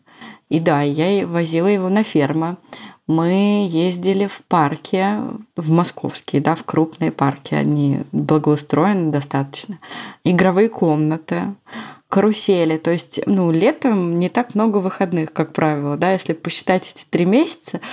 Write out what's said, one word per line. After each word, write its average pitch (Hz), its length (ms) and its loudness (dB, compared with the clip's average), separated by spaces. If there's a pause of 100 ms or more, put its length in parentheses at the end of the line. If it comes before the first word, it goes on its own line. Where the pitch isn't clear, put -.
(500)
и 165 100 2
да, 160 220 2
я 160 400 0
и - 20 -2
возила 170 440 0
его 196 200 2
на 208 160 2
фермы. 160 540 0 (500)
Мы 190 600 2
ездили 180 560 0
в - 220 -10
парке, 185 720 0 (380)
в 160 140 0
московские, - 720 0
да, 151 140 2
в - 80 -12
крупные 160 480 -2
парки, 139 440 -2
они 143 480 0 (100)
благоустроены 151 1000 2
достаточно. 143 680 -6 (440)
Игровые 185 460 4
комнаты, 165 880 -2 (520)
карусели. 190 720 2
То 165 140 -2
есть, - 340 -4
ну, 185 260 2
летом 185 640 2
не 180 120 0
так 202 260 -2
много 208 220 2
выходных, 180 560 -2
как 156 180 -2
правило, 147 460 0
да, 175 160 2
если 180 180 -4
посчитать 180 640 -2
эти - 140 -16
три 170 160 2
месяца - 560 0 (100)